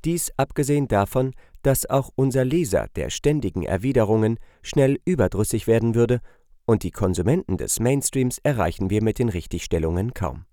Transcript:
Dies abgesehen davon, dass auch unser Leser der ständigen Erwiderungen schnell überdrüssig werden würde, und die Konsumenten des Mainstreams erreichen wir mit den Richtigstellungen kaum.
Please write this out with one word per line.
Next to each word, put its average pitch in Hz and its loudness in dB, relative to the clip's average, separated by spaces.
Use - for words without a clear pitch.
Dies 165 -2
abgesehen 139 0
davon, 127 0
dass - 0
auch 135 0
unser 131 2
Leser 127 0
der 67 -4
ständigen 131 -2
Erwiderungen 110 2
schnell 139 2
überdrüssig 110 0
werden 113 2
würde, 120 4
und 110 2
die 87 -6
Konsumenten 95 0
des - -4
Mainstreams 127 0
erreichen 95 -2
wir 107 2
mit 110 0
den 120 0
Richtigstellungen 87 -4
kaum. 78 -6